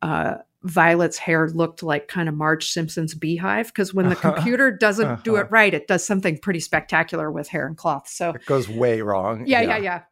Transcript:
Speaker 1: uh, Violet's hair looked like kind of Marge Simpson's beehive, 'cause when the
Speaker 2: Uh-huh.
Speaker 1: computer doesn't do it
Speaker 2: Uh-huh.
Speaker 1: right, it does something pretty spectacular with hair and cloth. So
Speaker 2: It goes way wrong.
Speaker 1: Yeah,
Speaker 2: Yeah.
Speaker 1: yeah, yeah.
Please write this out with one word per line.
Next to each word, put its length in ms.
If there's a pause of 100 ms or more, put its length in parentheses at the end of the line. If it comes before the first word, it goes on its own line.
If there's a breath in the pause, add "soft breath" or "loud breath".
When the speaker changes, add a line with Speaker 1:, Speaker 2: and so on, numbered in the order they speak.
Speaker 1:
uh, 340 (280)
Violet's 540
hair 300
looked 360
like 240
kind 200
of 60
Marge 380
Simpson's 420
beehive, 580
'cause 220
when 140
the 80
Speaker 2:
Uh-huh. 160
Speaker 1:
computer 400
doesn't 500
do 140
it 60
Speaker 2:
Uh-huh. 100
Speaker 1:
right, 200
it 140
does 180
something 340
pretty 200
spectacular 720
with 180
hair 160
and 120
cloth. 320
So 220
Speaker 2:
It 140
goes 240
way 320
wrong. 460
Speaker 1:
Yeah, 140
Speaker 2:
Yeah. 80
Speaker 1:
yeah, 100
yeah. 220 (120)